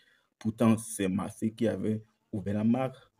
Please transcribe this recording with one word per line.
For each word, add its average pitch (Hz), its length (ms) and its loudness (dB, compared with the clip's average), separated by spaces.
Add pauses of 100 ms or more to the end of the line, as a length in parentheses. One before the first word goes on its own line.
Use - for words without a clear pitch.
(380)
Pourtant, 110 400 2
c'est 101 300 -4
Marseille 95 480 -2
qui 113 140 0
avait 98 340 -2 (300)
ouvert 98 220 -4
la 107 100 0
marque. 127 320 0 (220)